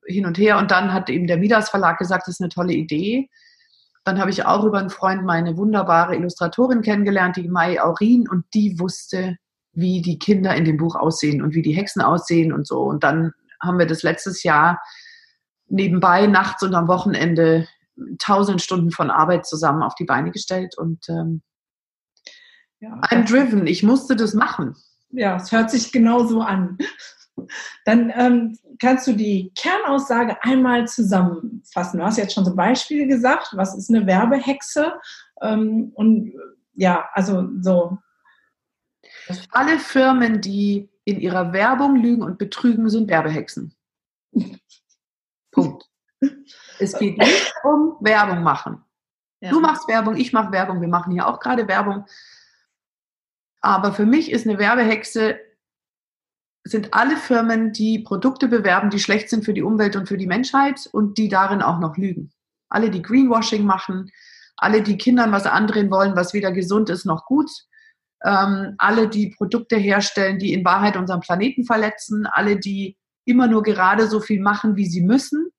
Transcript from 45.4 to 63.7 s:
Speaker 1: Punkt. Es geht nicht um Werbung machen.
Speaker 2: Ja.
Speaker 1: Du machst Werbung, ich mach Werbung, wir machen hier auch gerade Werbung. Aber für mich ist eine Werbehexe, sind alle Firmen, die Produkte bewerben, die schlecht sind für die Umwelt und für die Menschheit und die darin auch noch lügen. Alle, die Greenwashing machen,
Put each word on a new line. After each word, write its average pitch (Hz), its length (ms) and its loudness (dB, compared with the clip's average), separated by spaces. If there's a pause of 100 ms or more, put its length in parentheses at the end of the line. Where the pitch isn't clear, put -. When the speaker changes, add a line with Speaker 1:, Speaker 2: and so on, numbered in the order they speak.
Speaker 1:
Punkt. - 340 -2 (920)
Es 196 180 -4
geht 196 200 -2
nicht 302 360 2 (100)
um 302 380 2
Werbung 202 420 2
machen. 147 400 -4 (580)
Speaker 2:
Ja. 185 100 -6
Speaker 1:
Du 311 80 4
machst 311 280 0
Werbung, 220 280 0
ich - 180 -2
mach 208 180 0
Werbung, 185 300 -2
wir 170 60 -4
machen 175 240 -2
hier 175 160 -2
auch - 120 -4
gerade 233 280 -2
Werbung. 202 380 -2 (1600)
Aber 202 320 2
für 208 120 0
mich 294 260 2
ist 233 160 -2
eine 208 100 -2
Werbehexe, 220 840 0 (1300)
sind 208 280 -4
alle 262 200 2
Firmen, 226 580 0
die 220 260 0
Produkte 240 480 -2
bewerben, 202 420 2
die 202 100 -2
schlecht 214 300 -2
sind 220 160 -2
für 208 80 -2
die - 80 -2
Umwelt 208 340 0
und 196 120 -4
für 202 100 -6
die 190 80 -6
Menschheit 269 640 -2
und 208 280 -2
die 214 100 0
darin 196 320 0
auch 165 180 0
noch 160 160 -4
lügen. 175 360 -6 (380)
Alle, 214 200 0
die 180 140 -6
Greenwashing 226 600 2
machen, 190 440 -4 (480)